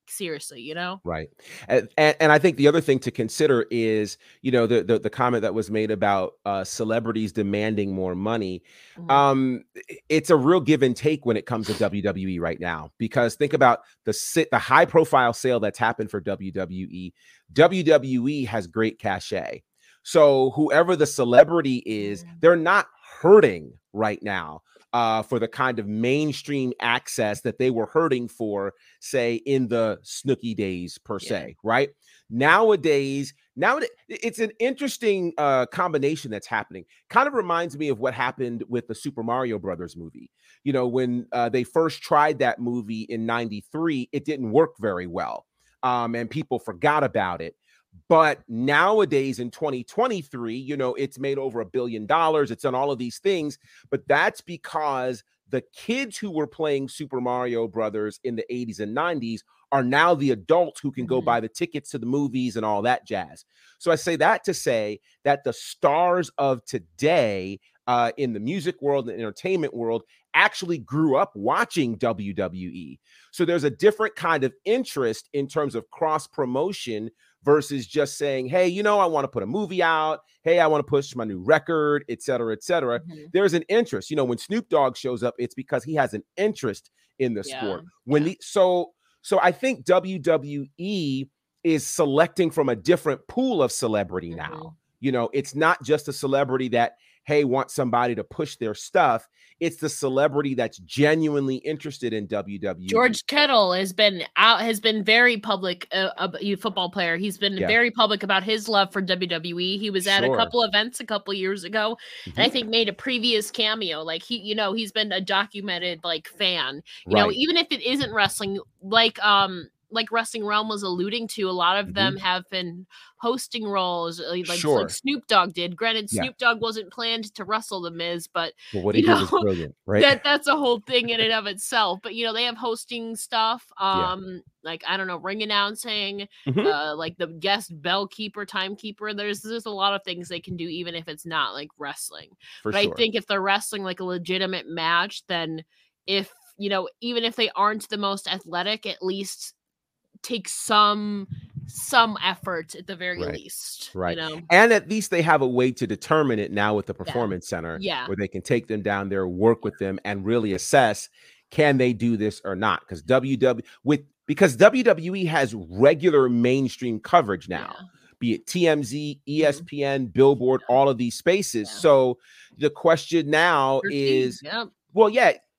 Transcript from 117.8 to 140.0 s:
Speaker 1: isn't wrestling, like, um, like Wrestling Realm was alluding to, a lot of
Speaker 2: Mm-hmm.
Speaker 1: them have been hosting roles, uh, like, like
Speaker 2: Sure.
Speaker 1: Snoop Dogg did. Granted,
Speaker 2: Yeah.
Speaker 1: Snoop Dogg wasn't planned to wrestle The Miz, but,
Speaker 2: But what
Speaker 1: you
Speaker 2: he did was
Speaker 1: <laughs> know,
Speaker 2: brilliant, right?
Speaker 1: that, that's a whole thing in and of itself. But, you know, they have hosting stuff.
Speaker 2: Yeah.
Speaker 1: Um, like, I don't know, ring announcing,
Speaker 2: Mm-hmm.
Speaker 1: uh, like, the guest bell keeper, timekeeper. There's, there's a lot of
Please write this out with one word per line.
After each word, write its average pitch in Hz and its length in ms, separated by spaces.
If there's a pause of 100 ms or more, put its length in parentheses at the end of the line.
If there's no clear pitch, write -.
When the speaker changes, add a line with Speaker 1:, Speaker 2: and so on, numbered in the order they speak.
Speaker 1:
isn't 254 320
wrestling, 196 460 (220)
like, 220 420
um, 196 460 (240)
like 220 160
Wrestling 226 360
Realm 214 240
was 202 140
alluding 196 440
to, 190 220
a - 20
lot 180 240
of 202 120
Speaker 2:
Mm-hmm. 190 80
Speaker 1:
them 190 200
have 185 340
been 180 380 (300)
hosting 233 480
roles, 175 560
uh, 143 80
like, 180 180
like 175 100
Speaker 2:
Sure. 135 300
Speaker 1:
Snoop 277 400
Dogg 190 260
did. 175 220
Granted, 220 340
Speaker 2:
Yeah. 208 120
Speaker 1:
Snoop 254 160
Dogg 233 240
wasn't 220 320
planned 226 420
to 202 80
wrestle 202 380
The 170 100
Miz, 170 340
but, 170 280 (180)
Speaker 2:
But 98 120
what 101 120
Speaker 1:
you 113 60
Speaker 2:
he 330 60
did 320 120
was - 100
Speaker 1:
<laughs> - 40
know, 370 80
Speaker 2:
brilliant, - 340 (100)
right? 104 160
Speaker 1:
that, 277 220
that's 294 240
a 285 80
whole 240 320
thing 247 220
in 233 100
and 220 140
of 220 120
itself. 202 560
But, 226 140
you 233 80
know, 226 80
they 233 140
have 240 100
hosting 226 640
stuff. 226 520 (120)
Speaker 2:
Yeah. 190 320
Speaker 1:
Um, 185 280 (220)
like, 160 240
I 180 80
don't 190 120
know, 175 100
ring 196 260
announcing, 202 800 (220)
Speaker 2:
Mm-hmm. 139 180
Speaker 1:
uh, 151 300
like, 165 220
the 170 100
guest 170 540
bell 190 260
keeper, 208 380
timekeeper. 208 680
There's, 202 280
there's 220 240
a 220 60
lot 196 220
of 196 120